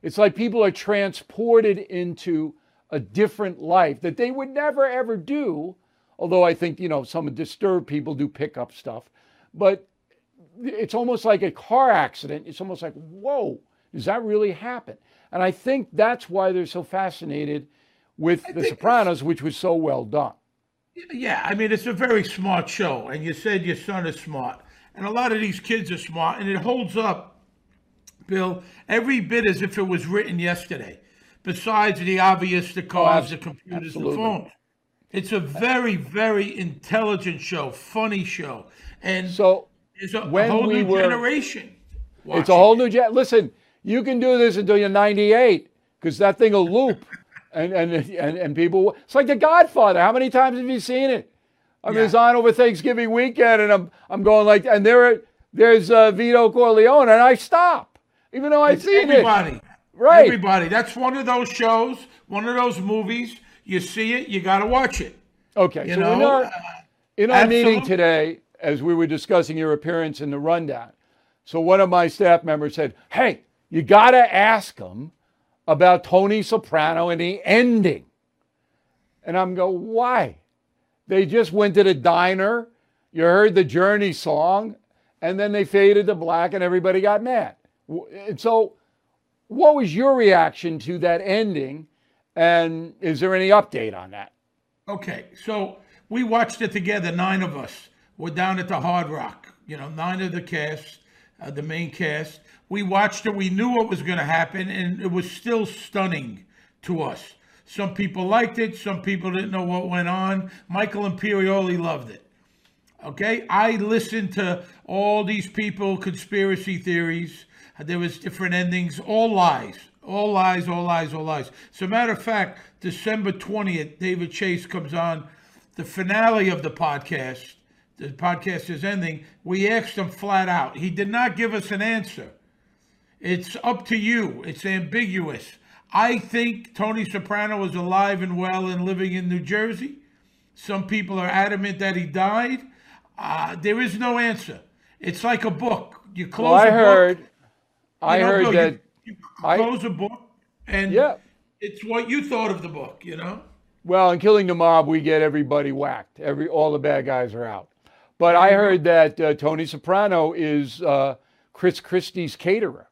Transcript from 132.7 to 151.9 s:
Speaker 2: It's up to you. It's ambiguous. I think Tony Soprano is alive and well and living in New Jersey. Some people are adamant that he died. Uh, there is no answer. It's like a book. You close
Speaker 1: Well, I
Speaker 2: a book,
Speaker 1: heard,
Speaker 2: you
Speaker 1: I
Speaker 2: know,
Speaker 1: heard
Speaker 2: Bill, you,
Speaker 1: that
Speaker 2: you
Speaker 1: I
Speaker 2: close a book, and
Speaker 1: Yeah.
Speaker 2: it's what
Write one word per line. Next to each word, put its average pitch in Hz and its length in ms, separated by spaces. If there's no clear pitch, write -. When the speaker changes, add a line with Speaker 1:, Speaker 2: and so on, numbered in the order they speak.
Speaker 2:
It's 180 420
up 240 240
to 226 100
you. 208 480
It's 160 220
ambiguous. 185 880
I 226 240
think 233 560
Tony 220 300
Soprano 208 600
is 165 100
alive 185 480
and 180 140
well 185 300
and 180 180
living 185 280
in 180 160
New 180 120
Jersey. 214 580
Some 196 320
people 196 340
are 180 80
adamant 196 500
that 190 180
he 180 80
died. 208 580
Uh, 156 380
there 208 240
is 214 180
no 240 200
answer. 233 420
It's - 240
like 226 220
a 220 60
book. - 500
You 175 120
close - 240
Speaker 1:
Well, 170 40
I 208 120
Speaker 2:
a 220 40
book, 226 100
Speaker 1:
heard, 185 380
Speaker 2:
you - 80
Speaker 1:
I 165 180
Speaker 2:
know, 185 80
Speaker 1:
heard 196 160
Speaker 2:
Bill, 226 100
you, 175 60
Speaker 1:
that 160 200
Speaker 2:
you 220 120
Speaker 1:
I 160 140
Speaker 2:
close 226 260
a 233 60
book, 196 300
and 196 260
Speaker 1:
Yeah. 269 240
Speaker 2:
it's 208 240
what 233 260